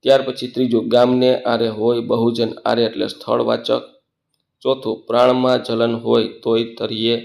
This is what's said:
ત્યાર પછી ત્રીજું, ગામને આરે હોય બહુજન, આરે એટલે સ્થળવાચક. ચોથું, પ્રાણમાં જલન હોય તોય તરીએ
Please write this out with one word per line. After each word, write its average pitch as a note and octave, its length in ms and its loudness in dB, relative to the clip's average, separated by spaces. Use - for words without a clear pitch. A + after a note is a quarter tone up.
ત્યાર C3+ 200 4
પછી B2+ 280 -8
ત્રીજું, A#2 400 0
ગામને B2+ 380 4
આરે A#2 160 0
હોય A2+ 420 0
બહુજન, A#2 420 0
આરે A#2 200 2
એટલે G2+ 240 -6
સ્થળવાચક. A#2 720 -2
ચોથું, B2+ 340 -4
પ્રાણમાં B2+ 580 2
જલન A#2 280 0
હોય A2+ 220 2
તોય A2+ 200 0
તરીએ A2 480 -2